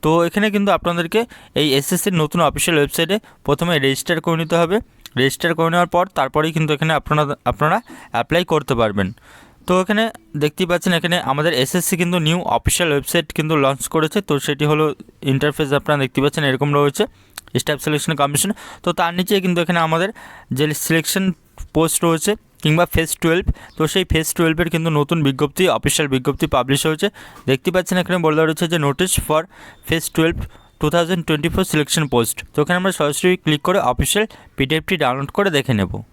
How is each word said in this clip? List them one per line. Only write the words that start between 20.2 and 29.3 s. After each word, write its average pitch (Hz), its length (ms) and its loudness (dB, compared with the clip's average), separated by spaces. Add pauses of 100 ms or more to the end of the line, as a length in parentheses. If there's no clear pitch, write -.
যে 139 80 2 (200)
সিলেকশন 165 400 0 (520)
পোস্ট 160 300 2
রয়েছে 165 260 0 (320)
কিংবা 156 200 4 (100)
ফেজ 165 160 0 (120)
টুয়েলভ, 170 240 2 (300)
তো - 60 0 (100)
সেই 190 200 0
ফেজ 160 140 0 (100)
টুয়েলভের 165 380 2
কিন্তু 165 240 0
নতুন 147 280 0
বিজ্ঞপ্তি, 139 380 0 (140)
অফিসিয়াল 151 360 -2
বিজ্ঞপ্তি 131 320 -2 (100)
পাবলিশ 131 320 0
হয়েছে। 156 200 -2 (420)
দেখতে 135 240 0
পাচ্ছেন 180 280 0
এখানে 180 220 -2
বলে 156 120 4
দেওয়া 160 140 4
রয়েছে 160 220 -2
যে 175 140 0
নোটিশ 156 240 0 (160)
for 156 160 2 (460)